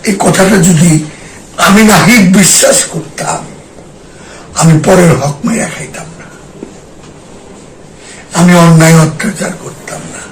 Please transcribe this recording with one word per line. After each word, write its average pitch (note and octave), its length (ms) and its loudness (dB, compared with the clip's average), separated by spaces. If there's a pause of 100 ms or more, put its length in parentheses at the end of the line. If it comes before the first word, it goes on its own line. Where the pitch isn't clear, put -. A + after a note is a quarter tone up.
এই - 160 -4
কথাটা F#3+ 380 0
যদি E3 480 2 (520)
আমি G3 260 2
নাহিদ F#3+ 540 2
বিশ্বাস - 480 0
করতাম, - 600 -10 (1080)
আমি D#3+ 320 2
পরের F3+ 300 2
হক C#3+ 300 -6
মাইয়া A3+ 320 -4
খাইতাম - 280 -16 (140)
না, - 60 -20 (2000)
আমি F3 220 2
অন্যায় E3 440 4
অত্যাচার F3+ 600 -4
করতাম - 400 -16
না - 220 -18 (100)